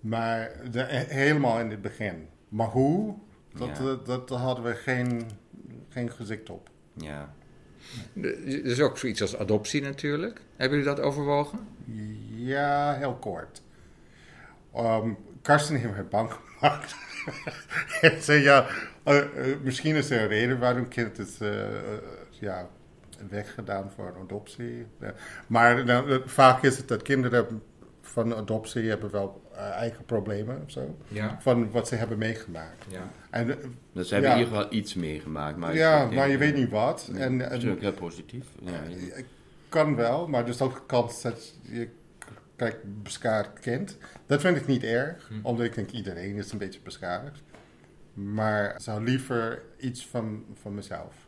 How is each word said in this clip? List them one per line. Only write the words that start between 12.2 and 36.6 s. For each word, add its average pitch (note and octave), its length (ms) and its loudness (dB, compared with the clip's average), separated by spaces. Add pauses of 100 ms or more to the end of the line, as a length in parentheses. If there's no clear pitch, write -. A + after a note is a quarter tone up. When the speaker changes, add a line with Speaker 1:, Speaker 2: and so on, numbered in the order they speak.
Speaker 1:
Ja, C#3+ 600 0
heel C#3 200 -2
kort. - 480 -10 (1120)
Ehm, A2+ 360 0 (320)
Karsten D3 340 4
heeft A2 200 -2
me G#2 60 -6
bang G#2+ 300 0
gemaakt. - 640 0 (500)
<laughs> - 560 -6
Hij D#3+ 200 6
zei, D3 220 6
"Ja, C#3 240 10 (360)
eh, C#3+ 160 6 (340)
eh, C#3+ 100 -4
misschien C#3 320 0
is D3 160 0
er A#2+ 100 4
een G#2+ 80 2
reden A#2+ 300 2
waarom B2 300 2
kind A2+ 300 -4
is, G2 220 -8
eh, G#2 360 -4
eh, G#2 220 -8 (320)
ja, F#2 380 -8 (600)
weggedaan G2 680 -8
voor G2+ 120 -10
een F2+ 160 -12
adoptie." A#2 640 -10 (120)
Eh, G#2+ 100 -10 (380)
maar, A#2+ 380 8
nou, B2 280 4
eh, C3 140 4
vaak B2+ 360 10
is C3 140 6
het - 120 -10
dat A2+ 140 0
kinderen A#2+ 600 2 (380)
van A#2 340 0
adoptie A2 540 -2
hebben G#2+ 220 0
wel, G2 320 -4 (120)
eh, - 160 -8
eigen A2+ 340 -4
problemen G#2+ 600 -2
of - 60 -16
zo. - 260 -8 (120)
Speaker 3:
Ja. G#2+ 320 -4
Speaker 1:
Van A#2 300 4
wat A2+ 180 0
ze - 60 -2
hebben A2 240 -2
meegemaakt. F2 720 -6
Speaker 3:
Ja. F#2 220 -12 (200)
Speaker 1:
En, A#2 200 -2
eh, C#3 60 -2 (360)
Speaker 2:
Dus F2+ 160 -4
ze - 60 -2
hebben C3 180 6
Speaker 1:
ja. A#2 40 8
Speaker 2:
in A#2 80 6
ieder A2+ 140 -2
geval - 160 -2
iets G#2+ 200 -2
meegemaakt. D2+ 640 -4
Maar E2+ 180 -4
Speaker 1:
Ja, D#3+ 220 8
Speaker 2:
ik D3 120 8
denk, A2 60 -2
Speaker 1:
maar C3+ 140 4
je C#3 100 4
weet D3 140 4
Speaker 2:
eh, C#3+ 60 2
Speaker 1:
niet B2+ 120 4